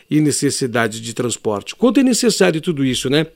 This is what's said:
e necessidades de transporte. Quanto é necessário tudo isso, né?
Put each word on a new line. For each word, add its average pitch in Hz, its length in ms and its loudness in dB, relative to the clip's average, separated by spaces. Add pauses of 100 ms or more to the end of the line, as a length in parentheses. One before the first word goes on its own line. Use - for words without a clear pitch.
e 151 100 2
necessidades 120 800 0
de 113 140 -10
transporte. 107 640 -4
Quanto 240 240 2
é 277 40 6
necessário 202 580 2
tudo 147 220 -2
isso, 127 260 -2
né? 156 260 2